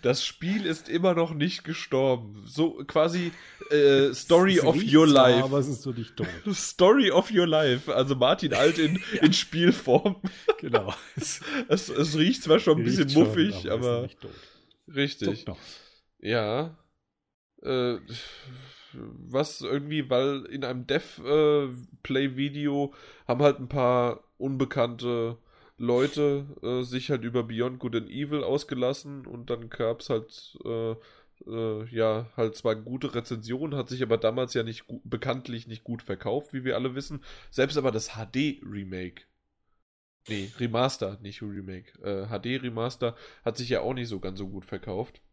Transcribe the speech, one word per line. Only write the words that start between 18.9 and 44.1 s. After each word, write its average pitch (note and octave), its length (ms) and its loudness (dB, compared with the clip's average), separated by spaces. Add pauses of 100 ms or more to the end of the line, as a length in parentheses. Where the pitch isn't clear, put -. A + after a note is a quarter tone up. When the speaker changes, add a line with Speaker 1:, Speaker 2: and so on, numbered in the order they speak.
Speaker 1:
was B2+ 680 -4
irgendwie, C#3+ 500 -4
weil C3+ 360 0
in C3+ 180 -8
einem B2 240 -6
Dev, - 360 -4
äh, D3 440 4 (340)
Play-Video C#3 920 -2 (360)
haben B2 140 0
halt C#3+ 180 4
ein B2+ 80 -10
paar B2 560 0 (120)
unbekannte A#2+ 1040 -4 (400)
Leute, C#3+ 680 2 (160)
äh, B2+ 220 -2
sich B2+ 260 -6
halt B2+ 140 -2
über A#2+ 180 -2
Beyond A#2+ 380 -4
Good A#2+ 160 -4
and A2+ 140 -4
Evil C#3+ 340 -4
ausgelassen C3+ 840 -4
und A#2+ 240 -14
dann A#2 200 -6
gab's A2+ 400 -4
halt, - 540 -6
äh, A2+ 280 -4 (580)
äh, A2 400 -6
ja, A2+ 360 0 (100)
halt A2+ 180 -2
zwar A2 220 -2
gute B2 380 -8
Rezensionen, A#2+ 600 -6
hat B2+ 120 -6
sich B2+ 140 -4
aber A#2 160 2
damals A#2 360 0
ja A#2 80 0
nicht A2+ 240 -10
gu-, - 160 -14
bekanntlich B2 640 -8
nicht A2+ 160 -16
gut A#2 200 -10
verkauft, A2+ 500 -6
wie C3 100 -8
wir B2+ 140 -2
alle B2+ 180 -4
wissen. C#3 300 -10 (260)
Selbst C#3 280 0
aber C3 120 2
das A2 240 -6
H-D-Remake, G#2 1080 -8 (1040)
nee, G2+ 320 -8
Remaster, A2+ 640 -4
nicht G2+ 200 -14
Remake, F#2+ 640 -14
äh, G2 240 -6
H-D-Remaster A#2 880 -6 (280)
hat A2+ 120 -4
sich B2 140 -8
ja A2+ 100 2
auch B2 140 -4
nicht A#2+ 140 -8
so G2+ 120 -8